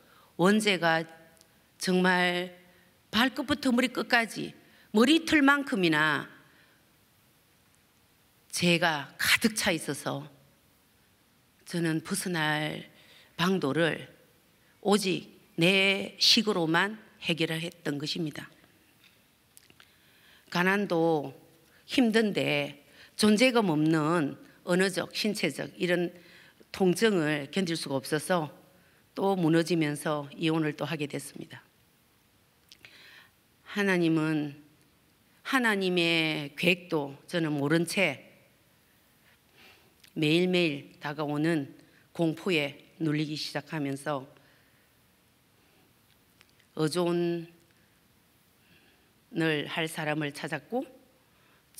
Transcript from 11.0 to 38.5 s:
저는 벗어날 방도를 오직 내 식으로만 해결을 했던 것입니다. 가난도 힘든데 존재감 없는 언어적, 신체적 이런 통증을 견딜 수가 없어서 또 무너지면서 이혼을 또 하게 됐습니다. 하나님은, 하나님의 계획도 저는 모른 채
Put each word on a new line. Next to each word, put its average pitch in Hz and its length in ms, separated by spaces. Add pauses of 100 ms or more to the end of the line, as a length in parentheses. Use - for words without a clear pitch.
저는 160 360
벗어날 156 880 (460)
방도를 165 760 (680)
오직 - 760
내 190 640
식으로만 196 840 (200)
해결을 160 400
했던 160 380
것입니다. 151 520 (2000)
가난도 170 880 (460)
힘든데 156 920 (400)
존재감 214 480
없는 156 680 (300)
언어적, 185 500
신체적 175 640
이런 175 340 (640)
통증을 175 800
견딜 170 260
수가 147 180
없어서 151 560 (640)
또 196 220
무너지면서 156 1000
이혼을 160 380
또 147 140
하게 151 200
됐습니다. - 560 (2000)
하나님은, 160 920 (840)
하나님의 170 1120
계획도 170 720
저는 160 260
모른 151 320
채 165 420 (1900)